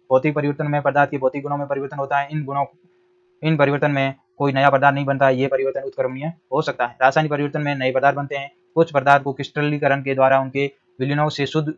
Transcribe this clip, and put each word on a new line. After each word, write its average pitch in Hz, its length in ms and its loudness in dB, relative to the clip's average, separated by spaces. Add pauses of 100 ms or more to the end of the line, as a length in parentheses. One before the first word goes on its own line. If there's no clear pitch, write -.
(100)
भौतिक 131 240 2
परिवर्तन 147 320 -2
में 147 160 0
पदार्थ 143 280 2
के 143 80 -6
भौतिक 139 240 -2
गुणों 143 140 -6
में 143 100 -6
परिवर्तन 139 300 -6
होता 139 220 -2
है। 143 140 -2
इन 156 120 -4
गुणों 139 200 -4 (800)
इन 156 140 2
परिवर्तन 143 340 2
में 135 240 -2 (240)
कोई 143 140 0
नया 139 180 4
पदार्थ 139 240 4
नहीं 139 100 -2
बनता, 135 240 2
ये 131 180 2
परिवर्तन 135 340 -2
उत्क्रमणीय 135 520 -6 (200)
हो 147 100 0
सकता 127 240 -4
है। 123 160 -14
रासायनिक 147 280 2
परिवर्तन 147 320 -4
में 143 120 -2
नए 131 180 0
पदार्थ 135 240 2
बनते 143 200 -6
हैं। 139 140 -10 (240)
कुछ 160 180 2
पदार्थ 139 300 4
को 135 100 -4
क्रिस्टलीकरण 143 720 -2
के 135 120 -4
द्वारा 135 260 4
उनके 135 260 -4 (340)
विलीनों 143 280 0
से 143 180 -2
शुद्ध 156 320 -2